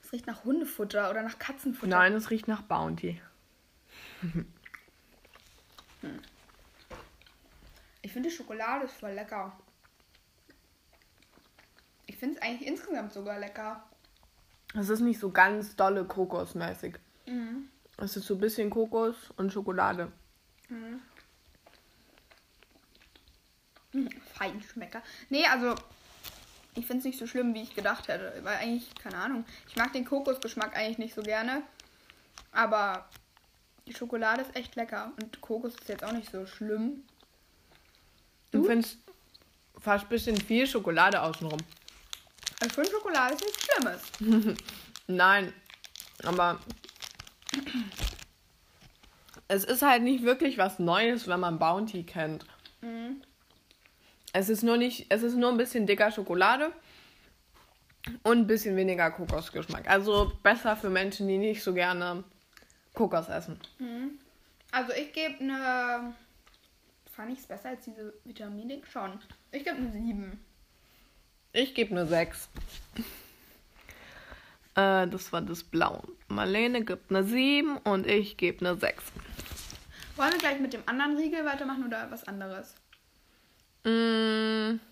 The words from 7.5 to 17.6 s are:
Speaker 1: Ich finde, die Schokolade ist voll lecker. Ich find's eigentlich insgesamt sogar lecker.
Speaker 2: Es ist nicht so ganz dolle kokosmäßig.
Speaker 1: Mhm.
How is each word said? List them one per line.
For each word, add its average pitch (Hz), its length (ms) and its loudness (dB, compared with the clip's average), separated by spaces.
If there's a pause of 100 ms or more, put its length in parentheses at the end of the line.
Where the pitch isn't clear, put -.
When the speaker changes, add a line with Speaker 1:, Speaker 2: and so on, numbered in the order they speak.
Speaker 1:
Ich 196 100 -12
finde, 254 160 -4
die 330 60 -4
Schokolade 233 500 -4
ist 262 100 -8
voll 208 180 -10
lecker. 202 460 -8 (2500)
Ich 202 120 -16
find's 269 240 -4
eigentlich 240 260 -6
insgesamt 269 440 -6
sogar 202 260 -8
lecker. 214 440 -10 (960)
Speaker 2:
Es 202 120 0
ist 220 100 2
nicht 240 180 4
so 196 120 -2
ganz 202 460 4
dolle 190 280 4
kokosmäßig. 180 920 -4 (300)
Speaker 1:
Mhm. 247 440 -6 (260)